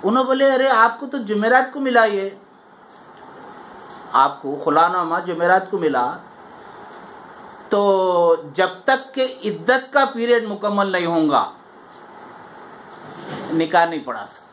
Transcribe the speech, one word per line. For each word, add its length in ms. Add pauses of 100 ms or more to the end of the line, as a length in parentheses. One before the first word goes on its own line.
उन्होंने 240
बोले, 240
"अरे, 160
आपको 380
तो 140
जुमेरात 540
को 60
मिला, 260
ये 340 (1800)
आपको 400
खुलानामा 680
जुमेरात 500
को 60
मिला, 280 (1700)
तो 840
जब 300
तक 260
के 100
इद्दत 680
का 140
पीरियड 400
मुकम्मल 440
नहीं 160
होगा 440 (2000)
निकाह 320
नहीं 180
पढ़ा 220
सकते।" 280